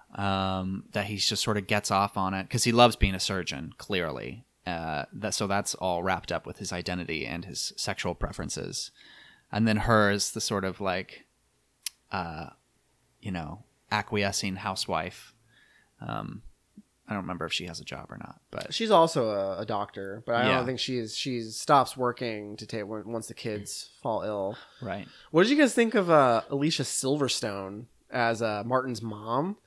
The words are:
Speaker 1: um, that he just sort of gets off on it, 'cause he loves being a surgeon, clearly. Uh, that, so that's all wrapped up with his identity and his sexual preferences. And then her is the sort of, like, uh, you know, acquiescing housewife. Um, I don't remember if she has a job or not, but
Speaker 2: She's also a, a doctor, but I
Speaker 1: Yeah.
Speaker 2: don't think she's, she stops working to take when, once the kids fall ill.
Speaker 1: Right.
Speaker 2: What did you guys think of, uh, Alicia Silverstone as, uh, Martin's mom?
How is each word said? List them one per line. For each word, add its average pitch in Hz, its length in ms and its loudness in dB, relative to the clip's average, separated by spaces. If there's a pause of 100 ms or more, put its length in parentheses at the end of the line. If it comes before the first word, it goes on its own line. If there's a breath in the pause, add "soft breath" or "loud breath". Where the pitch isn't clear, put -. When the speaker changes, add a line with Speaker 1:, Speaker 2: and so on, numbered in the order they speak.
(140 loud breath)
Speaker 1:
um, 95 760 -2
that 101 140 -2
he 104 100 -4
just - 260 0
sort 107 140 0
of 98 100 -2
gets 104 240 0
off 101 260 2
on 95 180 0
it, 95 140 -4
'cause 123 140 2
he 123 80 4
loves 117 240 10
being 95 220 2
a 92 40 -2
surgeon, 82 560 -4
clearly. 78 680 -4 (200)
Uh, 80 480 -4
that, 104 220 -6
so 101 140 -2
that's 101 260 0
all 87 300 -2
wrapped 92 260 -2
up 82 160 -4
with - 120 -12
his 92 140 -8
identity 85 540 -4
and 85 180 -8
his - 320 -6
sexual 92 380 -4
preferences. - 800 -6 (580 soft breath)
And 110 160 2
then 107 120 4
her 107 340 6
is 101 180 0
the 110 100 -6
sort 98 240 -2
of, 95 160 -4
like, 92 440 -4 (880)
uh, 82 380 -6 (680)
you 98 120 -6
know, 85 320 -6 (260)
acquiescing 101 680 0
housewife. 92 800 -4 (680 soft breath)
Um, 53 420 -6 (640)
I - 60 -8
don't 98 120 -4
remember 87 200 -6
if 82 80 -4
she 90 140 -4
has 85 140 -10
a - 40 -14
job - 260 -10
or - 60 -14
not, - 240 -16 (100)
but - 220 -6
Speaker 2:
She's 220 180 0
also 165 380 6
a, 98 320 -2
a 107 60 -6
doctor, 104 580 -4
but 117 120 0
I 123 120 4
Speaker 1:
Yeah. 131 80 4
Speaker 2:
don't 127 80 0
think 127 160 -4
she's, 120 340 -4
she 123 280 -4
stops 127 560 2
working 110 580 -2
to 110 100 -12
take 107 200 -6
when, 104 200 -8
once 113 200 -6
the 117 80 -12
kids - 560 -8 (120)
fall 110 200 0
ill. 101 340 -2 (240 loud breath)
Speaker 1:
Right. 101 260 -6 (240 loud breath)
Speaker 2:
What 165 120 6
did 226 80 6
you 294 80 4
guys 277 160 6
think 233 200 4
of, 190 140 4
uh, 131 400 8
Alicia 143 360 0
Silverstone 113 1000 -2 (260)
as, 117 300 2
uh, 107 240 0
Martin's 123 380 0
mom? 117 640 -2